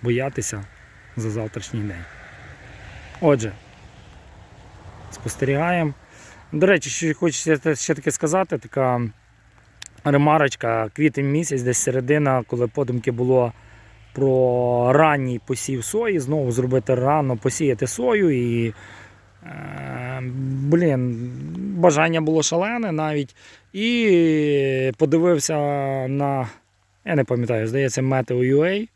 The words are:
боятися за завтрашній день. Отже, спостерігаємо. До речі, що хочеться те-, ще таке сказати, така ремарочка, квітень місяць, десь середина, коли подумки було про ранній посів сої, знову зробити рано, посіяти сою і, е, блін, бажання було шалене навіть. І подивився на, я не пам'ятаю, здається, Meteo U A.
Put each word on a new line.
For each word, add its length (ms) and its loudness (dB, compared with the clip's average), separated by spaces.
боятися 600 -4
за 140 -4
завтрашній 500 -8
день. 240 -8
Отже, 320 2
спостерігаємо. 840 -2
До 140 2
речі, 240 2
що 240 -2
хочеться 420 0
те-, 200 0
ще 180 -2
таке 160 -2
сказати, 480 -2
така 520 -2
ремарочка, 840 2
квітень 420 0
місяць, 320 -2
десь 160 0
середина, 680 2
коли 220 -2
подумки 420 -2
було 420 2
про 800 2
ранній 540 2
посів 380 -6
сої, 360 -2
знову 320 -2
зробити 420 0
рано, 420 2
посіяти 500 -2
сою 440 2
і, 440 0
е, 800 -10
блін, 680 2
бажання 640 2
було 220 2
шалене 500 -2
навіть. 440 -4
І 1200 2
подивився 600 2
на, 400 -2
я 100 -2
не 100 4
пам'ятаю, 420 0
здається, 360 0
Meteo 520 0
U 20 6
A. 400 0